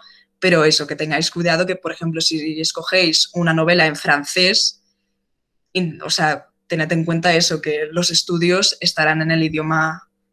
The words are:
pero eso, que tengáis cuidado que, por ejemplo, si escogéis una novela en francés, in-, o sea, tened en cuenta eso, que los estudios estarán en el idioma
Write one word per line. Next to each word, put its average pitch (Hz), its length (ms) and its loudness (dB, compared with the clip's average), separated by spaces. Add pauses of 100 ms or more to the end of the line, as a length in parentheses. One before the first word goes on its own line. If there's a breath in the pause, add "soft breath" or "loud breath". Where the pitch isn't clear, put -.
(400 loud breath)
pero 175 260 4
eso, 151 220 2
que 151 80 -10
tengáis 156 360 -4
cuidado 170 340 0
que, 185 100 -4
por - 160 -8
ejemplo, 165 300 -6
si 160 400 -4
escogéis 165 720 0
una 170 200 0
novela 160 320 4
en 151 100 0
francés, 180 880 0 (920)
in-, 160 300 -4
o 156 60 -10
sea, 156 380 -2 (200)
tened 160 240 -2
en 165 140 2
cuenta 165 300 2
eso, 165 260 0
que 151 300 -4
los 175 200 0
estudios 175 680 0
estarán 156 420 0
en 160 100 0
el 160 120 2
idioma 156 680 -2 (240)